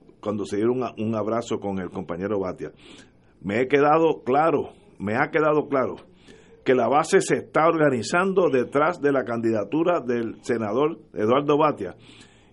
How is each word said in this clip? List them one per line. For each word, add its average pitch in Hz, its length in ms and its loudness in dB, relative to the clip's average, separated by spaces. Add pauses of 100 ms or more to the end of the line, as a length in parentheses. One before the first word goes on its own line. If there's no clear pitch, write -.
(220)
cuando 104 240 -4
se 101 120 -6
dieron 123 240 0
un, 107 280 -6
un 113 60 -2
abrazo 110 440 -4
con 98 200 -6
el 90 100 -8
compañero 92 500 -6
Batia. 80 320 -6 (720)
"Me 104 200 -2
he 131 60 0
quedado 147 560 4
claro, 143 460 2 (280)
me 101 180 -4
ha 151 140 0
quedado 151 380 2
claro 107 300 -2 (640)
que 131 100 4
la 120 140 4
base 160 340 4
se 175 140 0
está 156 320 0
organizando 165 840 2
detrás 135 520 0
de 143 100 2
la 135 140 0
candidatura 117 760 -2
del 120 420 -4
senador 120 580 -2 (140)
Eduardo 143 440 2
Batia, 120 380 -2 (580)